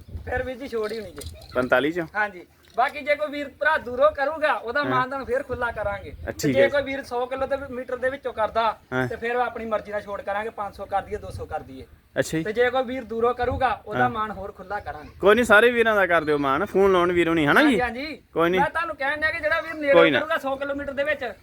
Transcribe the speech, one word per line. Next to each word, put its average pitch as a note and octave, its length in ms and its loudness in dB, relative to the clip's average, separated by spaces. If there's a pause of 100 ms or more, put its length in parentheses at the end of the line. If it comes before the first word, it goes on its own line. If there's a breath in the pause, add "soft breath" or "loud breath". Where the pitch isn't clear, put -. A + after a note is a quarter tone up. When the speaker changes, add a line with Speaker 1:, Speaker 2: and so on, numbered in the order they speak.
(260)
Speaker 1:
ਫਿਰ B3+ 180 -6
ਵੀਰ B3+ 140 -10
ਜੀ C4 100 -12
ਛੋੜ G#3+ 240 -6
ਹੀ A3+ 80 -8
ਹੋਣੀ F#3+ 120 -12
ਜੀ। - 260 -14 (180)
Speaker 2:
ਪੰਤਾਲੀ B2+ 360 2
ਚੋਂ? E3+ 240 -4
Speaker 1:
ਹਾਂਜੀ। G3+ 300 -4 (320)
ਬਾਕੀ C4+ 240 0
ਜੇ D4 140 0
ਕੋਈ D4 160 -4
ਵੀਰ C#4+ 180 -8
ਭਰਾ D4+ 280 0
ਦੂਰੋਂ B3 340 2
ਕਰੂਗਾ, D4 420 0
ਉਹਦਾ A#3 300 -2
Speaker 2:
ਹਾਂ। C4+ 60 -2
Speaker 1:
ਮਾਨਤਾਨ B3+ 360 -2
ਫਿਰ B3 180 -2
ਖੁੱਲਾ A#3+ 280 -4
ਕਰਾਂਗੇ। G3+ 400 -6
Speaker 2:
ਅੱਛਾ, - 200 -10
Speaker 1:
ਤੇ - 160 -4
Speaker 2:
ਠੀਕ C4 80 2
Speaker 1:
ਜੇ C4+ 60 6
Speaker 2:
ਹੈ। C#4 60 6
Speaker 1:
ਕੋਈ C#4 160 0
ਵੀਰ C4+ 200 -6
ਸੌ B3 220 -4
ਕਿਲੋ C4 220 -4
ਦੇ C4+ 80 -4
ਵੀ, C4 180 -8
ਮੀਟਰ B3 220 -8
ਦੇ B3 140 -2
ਵਿੱਚੋਂ C4 240 -6
ਕਰਦਾ, A3 460 0 (140)
Speaker 2:
ਹਾਂ। B2+ 140 0
Speaker 1:
ਤੇ A#3 80 -8
ਫਿਰ A#3 200 -4
ਆਪਣੀ A#3+ 300 -2
ਮਰਜ਼ੀ G#3+ 260 -4
ਨਾਲ G#3 100 -4
ਛੋੜ G3+ 200 -10
ਕਰਾਂਗੇ, G#3 280 -4
ਪੰਜ G3+ 260 -10
ਸੌ G3+ 100 -12
ਕਰ F#3+ 160 -2
ਦਈਏ, F#3+ 160 -8
ਦੋ F#3+ 120 -14
ਸੌ - 160 -10
ਕਰ D#3 140 -6
ਦਈਏ। C3 260 -16 (340)
Speaker 2:
ਅੱਛਾ C#3 180 -2
ਜੀ। D#3+ 60 -2
Speaker 1:
ਤੇ G#3+ 100 -6
ਜੇ A#3+ 160 2
ਕੋਈ C4 140 0
ਵੀਰ B3+ 200 -8
ਦੂਰੋਂ A3+ 300 0
ਕਰੂਗਾ, B3 520 -2
ਉਹਦਾ G#3+ 140 -4
Speaker 2:
ਹਾਂ। B3 100 4
Speaker 1:
ਮਾਨ G#3+ 220 -4
ਹੋਰ F#3+ 200 -12
ਖੁੱਲਾ G3 280 -10
ਕਰਾਂਗੇ। D3 300 -12 (100)
Speaker 2:
ਕੋਈ G3 160 8
ਨਹੀਂ, A#3+ 100 4
ਸਾਰੇ A3 260 8
ਵੀਰਾਂ A3+ 240 4
ਦਾ F#3+ 120 4
ਕਰ E3+ 160 4
ਦਿਓ D3 140 2
ਮਾਨ, C#3+ 280 2
ਫੋਨ G3 260 4
ਲਾਉਣ F3+ 200 4
ਵੀਰੋ E3+ 220 2
ਨਹੀਂ, D#3 140 4
ਹਨਾ F3+ 140 6
ਜੀ? C#4+ 180 4
Speaker 1:
ਹਾਂਜੀ, - 20 0
ਹਾਂਜੀ। B3 400 -6 (120)
Speaker 2:
ਕੋਈ E3+ 160 4
ਨਹੀਂ। F#3 120 2
Speaker 1:
ਮੈਂ D#4 80 2
ਤੁਹਾਨੂੰ D#4+ 260 -4
ਕਹਿਣ C#4+ 220 -4
ਡਿਆ D#4 140 0
ਕਿ E4 80 -4
ਜਿਹੜਾ D#4 220 0
ਵੀਰ D#4+ 100 -8
Speaker 2:
ਕੋਈ D#4 100 -8
Speaker 1:
ਨੇੜੇ C#4+ 300 8
Speaker 2:
ਨਾ। C4 80 4
Speaker 1:
ਕਰੂਗਾ D#4 180 -2
ਸੌ C4+ 180 -6
ਕਿਲੋਮੀਟਰ C#4 380 -6
ਦੇ C4+ 100 -2
ਵਿੱਚ C#4 400 -4